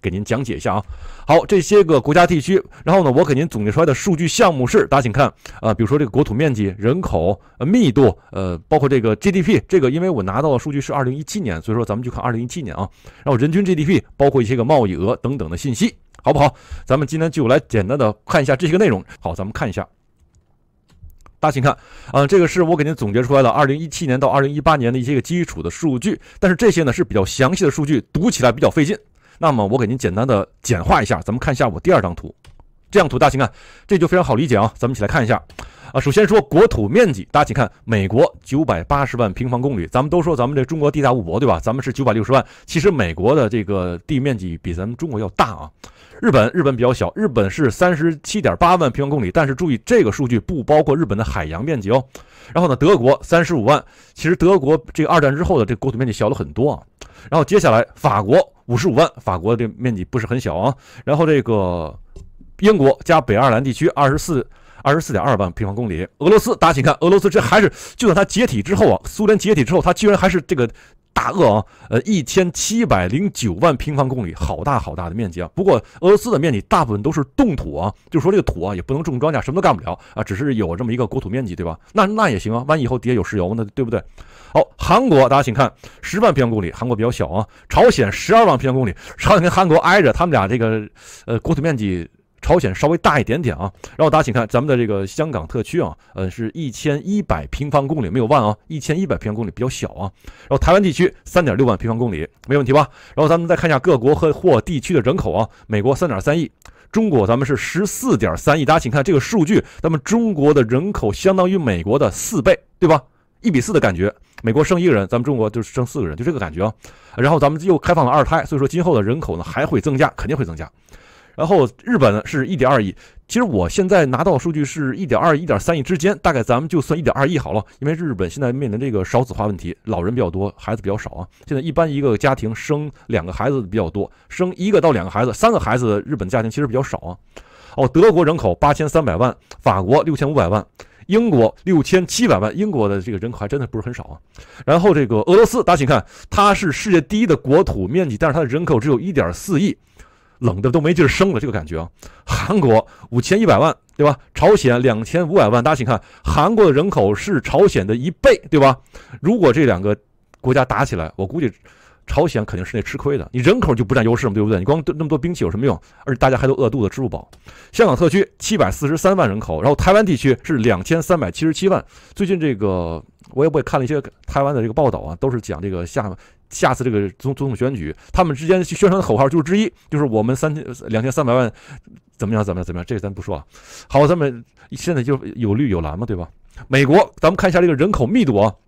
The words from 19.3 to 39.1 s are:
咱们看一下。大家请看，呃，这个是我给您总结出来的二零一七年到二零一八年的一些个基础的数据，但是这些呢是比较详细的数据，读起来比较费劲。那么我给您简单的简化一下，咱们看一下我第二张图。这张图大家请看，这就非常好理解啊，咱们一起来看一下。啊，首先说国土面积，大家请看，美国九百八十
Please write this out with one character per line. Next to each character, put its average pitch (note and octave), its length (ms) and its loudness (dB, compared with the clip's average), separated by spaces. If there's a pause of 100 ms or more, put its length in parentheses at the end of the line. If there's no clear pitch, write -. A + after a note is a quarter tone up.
咱 F#2+ 100 -8
们 G#2+ 80 -10
看 C#3 160 -6
一 F#2 40 -8
下。 G2 140 -8 (1500)
大 D#3 120 0
家 - 20 -4
请 C3 100 -2
看， C3+ 140 2 (360)
呃， C#3+ 140 4
这 F#3+ 120 4
个 E3+ 100 4
是 F3+ 140 0
我 E3 120 2
给 D3 80 -2
您 D3+ 120 -2
总 G#2 180 -4
结 A#2+ 100 2
出 B2+ 120 0
来 C3+ 80 6
的 B2 80 4
二 C#3+ 160 2
零 C#3 120 0
一 E3 80 -8
七 D#3 200 -8
年 B2+ 120 0
到 C3+ 100 2
二 C#3 120 2
零 C#3 120 0
一 D3 100 -6
八 D#3 140 4
年 A#2+ 140 0
的 C3 80 -2
一 B2+ 40 -4
些 C3 120 -2
个 B2+ 60 2
基 E3+ 240 -4
础 - 180 -12
的 - 80 -4
数 C#3 280 -2
据， F3 200 -4 (220)
但 F#3 100 4
是 F3+ 60 2
这 A#3 140 4
些 E3 120 0
呢 C3 100 0
是 A#2+ 120 0
比 - 100 -10
较 G2 100 2
详 C3+ 300 0
细 F#3 100 -2
的 D3 60 4
数 D3 160 -4
据， C#3 140 0 (120)
读 G3+ 180 0
起 - 120 -4
来 B2 80 4
比 A2+ 120 -2
较 A2+ 80 4
费 D#3 140 0
劲。 F3 120 -4 (420)
那 D#3+ 140 0
么 A2 120 0
我 G#2+ 140 0
给 A#2+ 80 0
您 A#2+ 100 -4
简 G2 160 -2
单 G#2+ 140 -2
的 G#2 220 0 (140)
简 F2+ 200 -2
化 E3+ 180 2
一 G#2 60 -4
下， F#2 140 -4
咱 G2+ 120 -8
们 B2 60 -4
看 D3+ 140 -4
一 - 20 -2
下 B2+ 140 -2
我 E2+ 100 -8
第 F#3 140 0
二 B2+ 100 2
张 F2+ 100 -4
图。 - 220 -14 (560)
这 G3+ 80 2
张 E3+ 100 2
图 B2 100 -4
大 D3 80 4
家 C3+ 40 4
请 C3 80 -4
看， B2+ 100 0 (380)
这 G3+ 100 2
就 E3 120 2
非 F3+ 80 2
常 F3+ 80 2
好 B2+ 100 0
理 C#3 140 0
解 A#2+ 80 2
啊， G#2+ 200 2
咱 A#2+ 120 -4
们 C3 40 -2
一 B2 40 -8
起 G#2+ 60 -4
来 G2+ 40 -2
看 B2 160 0
一 A2 60 0
下。 A2+ 120 2 (520)
啊， C3 80 -2
首 C#3+ 100 -2
先 G3+ 160 4
说 G#3+ 140 6
国 F#3+ 260 6
土 G#2 220 0
面 G3 240 4
积， G2 180 -8
大 C#3+ 100 2
家 - 40 4
请 - 100 -6
看， B2+ 160 0 (140)
美 G2+ 240 0
国 B2 340 2
九 D3 220 -2
百 F#2 180 -2
八 C#3 240 0
十 B2 100 -8